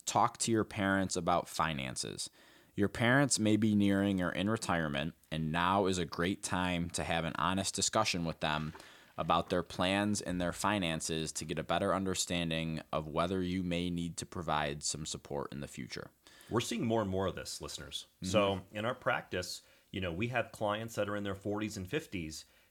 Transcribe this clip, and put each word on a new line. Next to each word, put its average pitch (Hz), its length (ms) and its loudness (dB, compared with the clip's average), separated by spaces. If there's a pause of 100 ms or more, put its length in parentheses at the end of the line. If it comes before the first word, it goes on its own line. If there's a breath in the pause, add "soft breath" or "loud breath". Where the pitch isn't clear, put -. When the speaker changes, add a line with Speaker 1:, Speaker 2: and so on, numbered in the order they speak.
Speaker 1:
talk 110 320 2
to - 120 0
your 110 140 4
parents 98 520 2
about 85 340 2
finances. 65 800 -2 (440 loud breath)
Your 101 140 4
parents 127 500 4
may 107 180 6
be 107 180 4
nearing 98 460 6
or 87 100 2
in 98 200 0
retirement, 82 640 0 (180)
and 78 180 -2
now 90 360 4
is 92 100 2
a 87 80 0
great 85 380 -2
time 90 480 0
to - 120 -4
have 82 220 0
an 80 140 -4
honest 95 360 0
discussion 95 520 0
with 76 140 -6
them 78 340 -2 (420 loud breath)
about 82 320 2
their 90 140 2
plans 101 580 2
and 90 180 -4
their 87 140 0
finances 82 800 0
to - 140 -8
get 78 120 -4
a 80 40 -2
better 87 320 2
understanding 85 880 -2 (100)
of 76 160 -2
whether 90 340 0
you 90 200 -2
may 87 260 -2
need 85 300 -4
to - 80 -8
provide 76 560 -2
some 78 240 -4
support - 480 -8
in 71 60 -8
the 71 60 -8
future. - 440 -12 (400 loud breath)
Speaker 2:
We're 107 100 2
seeing 214 240 -2
more 113 160 2
and 101 80 0
more 95 180 0
of 80 80 -2
this, - 280 -10
listeners. 73 460 -10 (140)
Speaker 1:
Mm-hmm. 92 80 -4
Speaker 2:
So 98 300 4 (120)
in 107 120 -4
our 127 100 -2
practice, - 680 -4 (280 soft breath)
you 95 120 -4
know, 87 100 -2
we 107 160 0
have 123 240 -2
clients 110 440 -2
that 104 120 0
are 104 80 -2
in 101 80 -4
their 101 100 -2
forties 104 440 -4
and 90 100 -6
fifties, 90 560 -6 (260 soft breath)